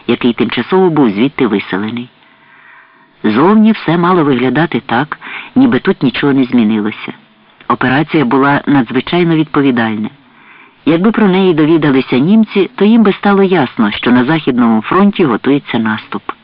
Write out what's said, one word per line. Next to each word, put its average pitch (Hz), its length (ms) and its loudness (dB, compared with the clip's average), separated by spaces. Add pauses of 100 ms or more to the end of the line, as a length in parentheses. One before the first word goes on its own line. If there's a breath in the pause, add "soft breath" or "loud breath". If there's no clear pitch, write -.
який 120 260 -2
тимчасово 175 580 0
був 147 200 2
звідти 123 360 -2
виселений. 107 640 -4 (1160 soft breath)
Зовні 196 480 4
все 170 260 -2
мало 175 260 0
виглядати 131 600 -2
так, 131 320 -4 (360 loud breath)
ніби 127 240 2
тут - 240 -2
нічого 139 300 -2
не 135 120 2
змінилося. 110 680 -2 (560)
Операція 135 560 0
була 139 420 0
надзвичайно 147 680 0
відповідальна. 120 720 -2 (760 loud breath)
Якби 170 240 2
про 214 180 2
неї 185 260 2
довідалися 147 640 2
німці, 202 560 2
то 196 100 0
їм 226 180 4
би 196 100 2
стало 196 300 0
ясно, 143 480 0
що 120 220 -2
на 123 120 2
Західному 123 580 0
фронті 196 420 0
готується 131 540 -2
наступ. 110 440 -6 (220)